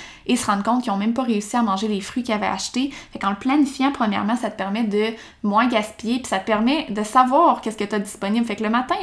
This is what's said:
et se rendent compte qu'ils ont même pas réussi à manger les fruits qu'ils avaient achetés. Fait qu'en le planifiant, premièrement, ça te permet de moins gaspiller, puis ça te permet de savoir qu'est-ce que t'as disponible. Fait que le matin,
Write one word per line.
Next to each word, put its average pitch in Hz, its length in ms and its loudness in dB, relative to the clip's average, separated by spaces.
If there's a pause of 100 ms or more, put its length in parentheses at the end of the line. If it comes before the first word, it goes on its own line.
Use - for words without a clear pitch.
(280)
et 247 100 4
se - 80 -4
rendent 202 180 0
compte 240 200 2
qu'ils 214 80 -2
ont 196 60 0
même 214 160 0
pas 269 100 0
réussi 220 340 -2
à 240 60 4
manger 208 240 0
les 208 120 0
fruits 240 240 -6
qu'ils 226 120 -2
avaient 202 100 -2
achetés. 247 460 -2 (200)
Fait - 80 -12
qu'en 196 120 0
le 202 40 -2
planifiant, 269 560 2
premièrement, 214 440 0
ça 233 160 -4
te - 40 -14
permet 202 280 -2
de 208 240 2 (360)
moins 214 240 4
gaspiller, 226 520 -2
puis - 80 -8
ça 190 120 -2
te 190 60 -8
permet 233 440 2
de 214 140 -4
savoir 254 560 4
qu'est-ce - 160 -4
que - 80 -4
t'as 208 160 -2
disponible. 202 460 -2
Fait 208 100 -4
que 220 80 -6
le 214 60 0
matin, 247 340 0